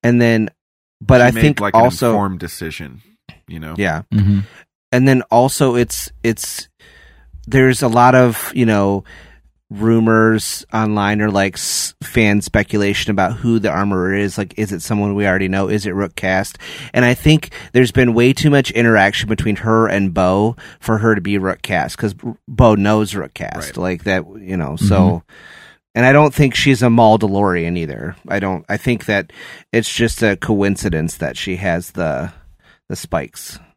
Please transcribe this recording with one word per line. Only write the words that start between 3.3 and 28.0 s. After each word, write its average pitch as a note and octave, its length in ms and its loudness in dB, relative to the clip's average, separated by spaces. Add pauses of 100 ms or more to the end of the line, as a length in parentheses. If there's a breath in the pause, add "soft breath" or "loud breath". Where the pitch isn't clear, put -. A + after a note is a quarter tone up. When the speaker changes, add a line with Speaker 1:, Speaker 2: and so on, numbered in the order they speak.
Speaker 2:
you E2 100 -14
know? D#2 180 -14
Speaker 1:
Yeah. F2+ 260 -2 (120)
Speaker 3:
Mm-hmm. G2+ 260 4 (520 loud breath)
Speaker 1:
And B2+ 160 4
then C3 140 4
also B2+ 520 2
it's, - 380 -4 (100)
it's, - 460 -6 (800 soft breath)
there's C3 340 4
a C3 60 0
lot A#2+ 260 6
of, B2 400 2
you B2 120 2
know, G2 360 0 (680 loud breath)
rumors A2 1040 2
online G#2+ 480 0
or, G#2+ 80 0
like, G2 240 0
s-, - 480 -8
fan G#2 400 2
speculation G2+ 680 -2
about G2 220 0
who A2+ 260 -2
the G2+ 120 -2
Armorer F#2+ 440 -2
is. G2+ 220 -2
Like, G2 220 -6
is G#2 120 -4
it F2+ 120 -8
someone G2+ 320 -2
we G2+ 120 0
already F#2+ 220 0
know? F#2+ 200 -2
Is G#2 180 -4
it F2+ 80 -6
Rook G2 200 -4
Cast? F#2 440 -4 (340 loud breath)
And B2 140 2
I B2 80 4
think D#3 400 0 (180 loud breath)
there's B2+ 180 4
been B2 220 2
way A#2+ 220 4
too D3+ 160 0
much C#3 220 2
interaction G#2+ 580 2
between G#2+ 260 -2
her A2+ 320 0
and F#2+ 240 -2
Bo G2 440 2 (220 loud breath)
for A2+ 200 -2
her A2 160 2
to G2+ 80 -6
be G2+ 160 -4
Rook F#2+ 240 -4
Cast, E2 340 -4
'cause G2+ 260 -6
R-, A2+ 140 -12 (100)
Bo A#2 280 4
knows G#2 400 0
Rook D#2+ 180 -10
Cast, - 240 -12
Speaker 2:
Right. D#2 220 -12
Speaker 1:
like F2+ 260 -6
that, F#2+ 200 -2 (140)
you F#2+ 200 -8
know, D2+ 180 -6
so, G2 220 2
Speaker 3:
Mm-hmm. F2+ 340 0 (640 loud breath)
Speaker 1:
and A#2 100 0
I C3 80 6
don't D3 220 4
think C#3 200 2
she's B2+ 280 2
a B2 60 4
Mandalorian G2+ 880 2
either. D2 360 -10 (140)